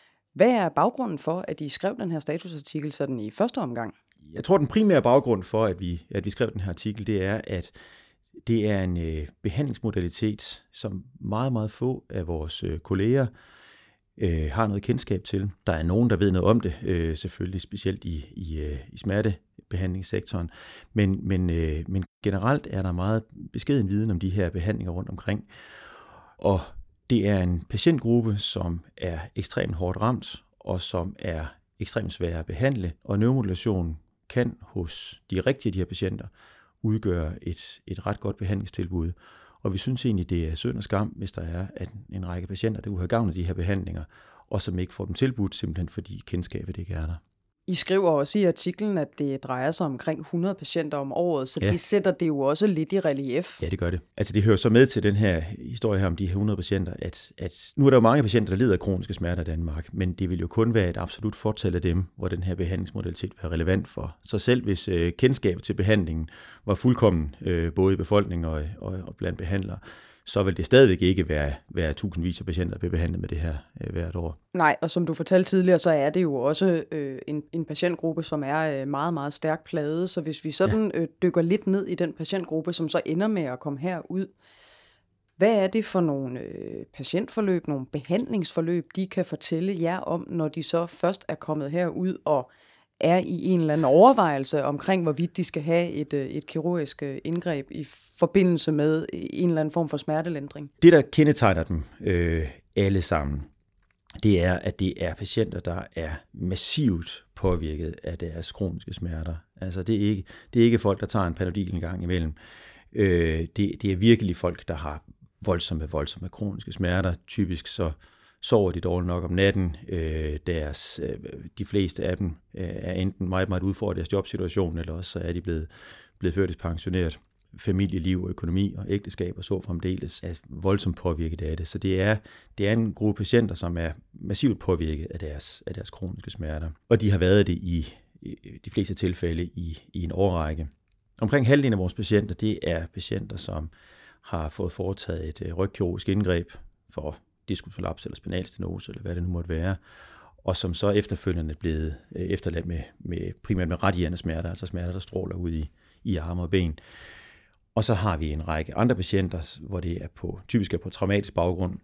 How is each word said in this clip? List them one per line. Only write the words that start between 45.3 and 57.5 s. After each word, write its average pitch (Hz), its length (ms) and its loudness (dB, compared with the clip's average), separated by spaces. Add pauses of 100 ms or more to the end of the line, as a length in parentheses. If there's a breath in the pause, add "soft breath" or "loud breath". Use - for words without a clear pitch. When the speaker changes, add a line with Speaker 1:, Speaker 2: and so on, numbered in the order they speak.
Speaker 2:
simpelthen 87 340 -4
fordi - 360 -10
kendskabet - 520 -6
ikke 90 160 -8
er 80 120 -4
der. 82 100 -4 (520)
Speaker 1:
I 185 80 -2
skriver 185 340 2
også 151 300 2
i 202 40 4
artiklen, 185 540 0
at 147 220 -4
det 135 240 -2
drejer 131 280 -2
sig 170 140 -2
omkring 156 460 -4
hundrede 180 240 0
patienter 151 420 -4
om 139 160 -4
året, 160 360 0
så - 120 -6
Speaker 2:
Ja. - 100 4
Speaker 1:
det 175 80 2
sætter 196 320 2
det 170 160 0
jo 147 120 0
også 147 280 2
lidt 160 260 0
i 196 60 4
relief. 139 640 -2
Speaker 2:
Ja, 85 80 -4
det 95 100 -2
gør 87 100 2
det. 87 100 -2 (180)
Altså, - 160 -2
det 101 100 6
hører 107 120 8
så 101 140 4
med 123 180 10
til - 160 -2
den 101 120 4
her 98 240 4 (200)
historie 110 400 -2
her 98 80 2
om 87 80 0
de 92 120 -2
her 90 80 -2
hundrede 104 220 0
patienter, 90 420 -2
at, - 380 -10
at - 380 -10